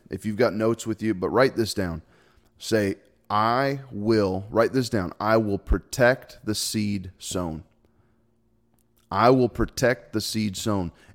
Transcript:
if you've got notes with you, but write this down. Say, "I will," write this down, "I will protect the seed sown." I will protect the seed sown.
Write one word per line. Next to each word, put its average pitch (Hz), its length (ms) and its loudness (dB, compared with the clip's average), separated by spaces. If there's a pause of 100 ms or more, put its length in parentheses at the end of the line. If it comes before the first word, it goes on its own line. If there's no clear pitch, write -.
if - 160 -10
you've 107 120 -6
got 110 160 2
notes 110 340 -2
with 110 140 -6
you, 110 120 0
but 92 140 -4
write 113 300 2
this 113 160 -2
down. 85 280 -4 (580)
Say, 101 360 0 (340)
"I 123 520 0 (100)
will," 101 580 0
write 113 220 2
this 123 160 0
down, 90 320 -2
"I 107 160 2
will 104 220 2
protect - 880 0
the 107 100 -2
seed 101 600 -4
sown." 82 480 -6 (1500)
I 107 200 4
will 127 180 4
protect - 640 -2
the 107 80 -2
seed 107 340 -4
sown. 98 360 -4 (240)